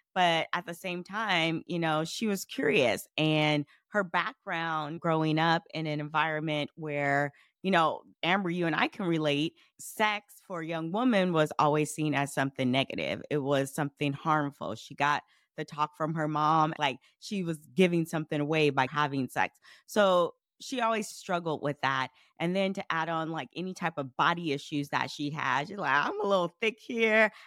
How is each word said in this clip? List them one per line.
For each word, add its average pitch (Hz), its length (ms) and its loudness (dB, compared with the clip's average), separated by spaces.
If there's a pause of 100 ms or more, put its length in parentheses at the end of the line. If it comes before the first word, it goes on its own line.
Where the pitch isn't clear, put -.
(160)
But 170 360 2
at 175 140 -6
the 170 80 -10
same 180 300 -8
time, 185 640 0
you 175 100 -2
know, 160 260 2
she 220 220 -4
was 202 180 -2
curious, 123 640 2 (100)
and 151 500 2 (240)
her 208 120 0
background 165 1000 -4
growing 160 380 2
up 165 240 4 (100)
in 160 140 -6
an 151 140 -4
environment 151 760 -2
where, 143 560 -2 (320)
you 190 80 -2
know, 160 320 2 (220)
Amber, 180 260 0
you 175 160 0
and 160 80 0
I 208 140 2
can - 180 -6
relate, 156 480 0 (240)
sex - 640 -4
for 175 160 -8
a 160 60 -8
young 165 240 -4
woman 196 420 2
was 156 240 4
always 151 380 2
seen 151 220 0
as 139 180 -2
something 135 380 0
negative. 104 580 -2
It 151 80 0
was 139 340 0
something 143 400 -2
harmful. 139 640 -2
She - 220 -14
got 143 260 2 (340)
the 156 80 -6
talk 151 320 -4
from 160 180 -2
her 156 120 0
mom, 156 540 2
like, 139 180 0 (220)
she 196 240 -6
was 165 140 -4 (160)
giving 170 320 4
something 156 340 -4
away 151 300 2
by 135 200 2
having 139 380 -2
sex. - 280 -2 (300)
So 185 480 4 (300)
she 254 160 -6
always 226 280 -2
struggled 170 540 -4
with 143 200 -4
that. 131 260 0 (320)
And 170 160 0
then 196 180 0
to 190 180 -8
add 160 160 -2
on, 160 220 -4
like, 151 240 -8
any 180 200 -8
type 165 240 -4
of 135 180 -8
body 165 360 2
issues 143 360 -4
that 131 220 -2
she 147 200 -6
had, 139 380 -2
she's 202 100 -12
like, 147 280 2
"I'm 403 140 -4
a 415 60 -2
little 185 340 0
thick 214 200 -2
here. 220 500 2 (160)